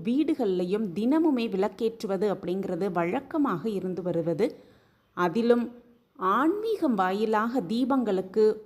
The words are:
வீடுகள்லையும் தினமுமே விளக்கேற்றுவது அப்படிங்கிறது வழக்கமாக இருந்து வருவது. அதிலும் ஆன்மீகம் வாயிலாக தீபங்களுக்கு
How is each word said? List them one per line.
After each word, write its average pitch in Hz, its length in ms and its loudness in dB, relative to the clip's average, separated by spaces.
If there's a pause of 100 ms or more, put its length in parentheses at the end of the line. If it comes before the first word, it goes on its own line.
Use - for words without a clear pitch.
வீடுகள்லையும் 220 880 0
தினமுமே 247 560 2
விளக்கேற்றுவது 202 800 -2
அப்படிங்கிறது 185 640 -2
வழக்கமாக 202 760 0
இருந்து 185 380 -4
வருவது. 170 400 0 (680)
அதிலும் 233 500 2 (520)
ஆன்மீகம் 311 840 0
வாயிலாக 214 680 0
தீபங்களுக்கு 220 760 2 (200)